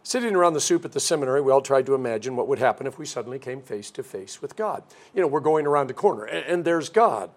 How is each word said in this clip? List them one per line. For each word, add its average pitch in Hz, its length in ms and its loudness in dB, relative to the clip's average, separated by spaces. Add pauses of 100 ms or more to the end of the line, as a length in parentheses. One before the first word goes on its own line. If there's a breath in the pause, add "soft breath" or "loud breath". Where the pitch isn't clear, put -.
Sitting 240 340 -2
around 175 180 4
the 143 80 0
soup 170 240 0
at 143 80 -12
the 143 60 -4
seminary, 139 420 0
we 135 100 2
all 135 100 8
tried 135 260 2
to 135 60 2
imagine 123 420 -2
what 123 120 -2
would 127 120 -2
happen 131 280 0
if - 100 -10
we 151 80 -12
suddenly 123 320 -10
came 131 240 -10
face 104 300 -12
to - 100 -12
face - 400 -12
with - 140 -12
God. 214 260 -6 (320 loud breath)
You 196 80 2
know, 165 60 4
we're 143 140 0
going 151 260 2
around 143 200 2
the 123 60 -10
corner, 131 320 0
a-, 147 240 -6
and 175 140 0
there's 165 260 0
God. 127 480 2